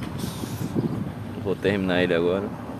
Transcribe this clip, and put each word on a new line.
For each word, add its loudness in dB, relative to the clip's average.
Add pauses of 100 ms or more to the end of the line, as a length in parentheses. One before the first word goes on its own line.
(160)
<laughs> -4
Vou 0
terminar 4
ele 4
agora. 4 (340)